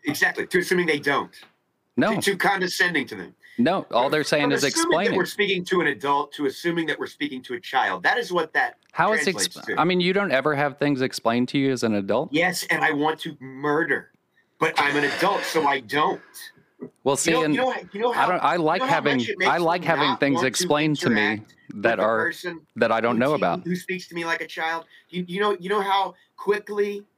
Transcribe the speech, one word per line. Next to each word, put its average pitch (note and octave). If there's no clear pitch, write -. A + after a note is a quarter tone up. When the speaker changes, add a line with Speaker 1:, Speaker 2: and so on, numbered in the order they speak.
Speaker 1:
Exactly, D3
to -
assuming F3+
they D3
don't. C3+
Speaker 2:
No. G3+
Speaker 1:
To, G3+
to G3
condescending F3+
to -
them. -
Speaker 2:
No, A#2
all B2
they're D3+
saying D3
Speaker 1:
From C#3+
Speaker 2:
is C#3
Speaker 1:
assuming -
that D#3
Speaker 2:
explaining. F#3+
Speaker 1:
we're F3+
speaking F#3+
to F#3
an D#3
adult C#3+
to D3
assuming E3+
that -
we're C3
speaking C3+
to -
a A#2
child. G#2
That F#3+
is A#3
what -
that -
Speaker 2:
How F#3
is D#3
Speaker 1:
translates B2
Speaker 2:
exp-, -
Speaker 1:
to. A2
Speaker 2:
I D3+
mean, F3+
you F3+
don't G3
ever C3+
have C#3
things C#3+
explained B2
to -
you C3+
as B2
an A2+
adult? G2+
Speaker 1:
Yes, F3+
and D#3
I D#3
want D3+
to D3+
murder. C3+
But D#3
I'm C#3+
an D3
adult, E3
so D#3
I C#3
don't. D3
Speaker 2:
Well, C#3
see, E3
Speaker 1:
You D#3+
know, D#3+
Speaker 2:
and D3+
Speaker 1:
you A#3+
know, C4
you G3+
know A#3+
how, -
Speaker 2:
I E3+
don't, F3+
I D3+
like E3
Speaker 1:
you C4+
know -
how E3
Speaker 2:
having, C#3+
Speaker 1:
much A#2
it G2
makes F#2+
Speaker 2:
I D#3
like F3
Speaker 1:
me F3
Speaker 2:
having D3
Speaker 1:
not C3
Speaker 2:
things C#3
Speaker 1:
want B2+
to C3
Speaker 2:
explained D3
to -
me G#2+
Speaker 1:
interact G#2+
Speaker 2:
that A2
Speaker 1:
with -
the G2
Speaker 2:
are, A2
Speaker 1:
person E3
Speaker 2:
that A#2
I -
don't A#2
Speaker 1:
who A2
Speaker 2:
know C3
Speaker 1:
te-, D3+
Speaker 2:
about. F#2+
Speaker 1:
who F3
speaks F3+
to E3+
me E3+
like E3
a D#3
child? E3
You, F3+
you F3
know, G#3
you F3
know G#3
how G3
quickly G3+